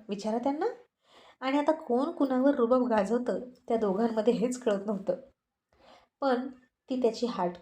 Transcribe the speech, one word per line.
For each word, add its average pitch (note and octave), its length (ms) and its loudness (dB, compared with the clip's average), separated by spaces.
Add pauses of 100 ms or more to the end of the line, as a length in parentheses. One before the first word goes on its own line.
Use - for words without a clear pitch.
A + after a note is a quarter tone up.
विचारा G#3+ 280 -4
त्यांना." C#4+ 280 -2 (760)
आणि C4+ 160 0
आता D4 140 2
कोण D4 400 0
कुणावर C4 440 2
रुबाब B3 280 4
गाजवतं A3 560 0 (280)
त्या A#3 100 0
दोघांमध्ये A3 560 2
हेच B3 240 -2
कळत G3 280 -2
नव्हतं. G3 300 -2 (1080)
पण C4 260 0 (420)
ती B3+ 120 -2
त्याची A3+ 260 0
हार्ट F3+ 340 -2